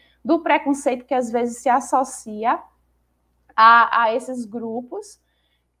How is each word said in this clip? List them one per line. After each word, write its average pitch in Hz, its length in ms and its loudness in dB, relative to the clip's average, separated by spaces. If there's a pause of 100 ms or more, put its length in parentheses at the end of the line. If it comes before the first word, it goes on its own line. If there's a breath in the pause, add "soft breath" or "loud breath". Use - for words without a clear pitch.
(240 soft breath)
do 311 160 0
preconceito 285 680 -2
que - 80 -6
às 247 180 -2
vezes 240 280 -4
se - 100 -2
associa 262 880 -2 (960)
a, 233 480 6
a 226 100 0
esses 247 300 -6
grupos. 233 800 -12 (580)